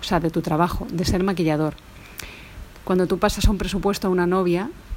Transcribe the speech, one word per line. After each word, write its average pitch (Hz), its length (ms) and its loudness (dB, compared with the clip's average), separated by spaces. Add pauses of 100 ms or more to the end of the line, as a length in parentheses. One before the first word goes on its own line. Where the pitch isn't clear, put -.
o - 40 -10
sea, 175 160 0
de 160 100 0
tu 165 100 -2
trabajo, 165 500 0
de 170 140 -2
ser 180 180 0
maquillador. 156 520 0 (1080)
Cuando 185 220 2
tú 180 120 0
pasas 202 280 2
a 214 40 6
un 196 80 2
presupuesto 196 500 -2
a - 20 4
una 180 160 4
novia 185 440 2 (260)